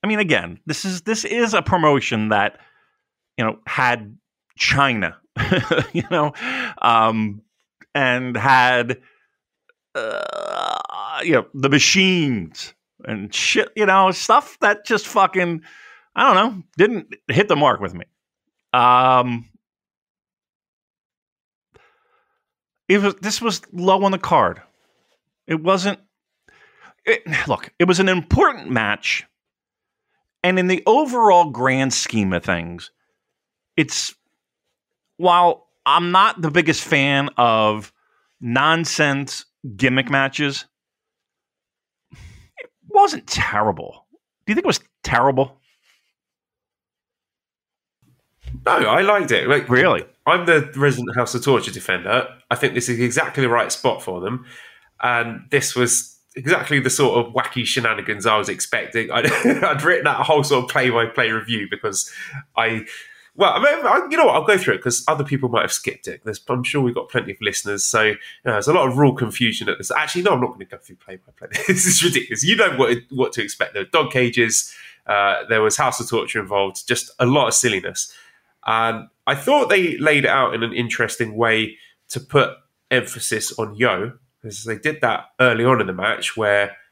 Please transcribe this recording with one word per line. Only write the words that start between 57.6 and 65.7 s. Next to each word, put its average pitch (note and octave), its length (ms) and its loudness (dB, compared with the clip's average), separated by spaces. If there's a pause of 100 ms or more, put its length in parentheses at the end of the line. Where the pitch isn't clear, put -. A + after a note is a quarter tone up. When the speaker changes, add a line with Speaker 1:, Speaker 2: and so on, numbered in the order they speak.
Speaker 2:
shenanigans G#2 600 -2
I A2 100 4
was G2 120 0
expecting. G#2+ 640 -4
<laughs> - 20 -6
I'd, A#2 140 0 (360)
I'd D3+ 200 0
written E3 240 2
out B2 140 0
a C3+ 40 2
whole D3+ 180 2
sort C#3 220 0
of - 60 -12
play-by-play A#2 600 0
review A2 400 -4
because G#2 400 -6 (460)
I A2+ 300 -2 (500)
well, F3+ 160 2
I F3 60 0
mean, D4 280 2
I, A3 240 2
you D#4 60 -2
know D#4+ 100 6
what? C#3+ 80 4
I'll D#3 100 0
go G#3 120 4
through C3+ 180 0
it F#2 80 -6
'cause - 260 -4
other D3 160 -2
people B2+ 260 -2
might A#2 120 0
have - 100 -2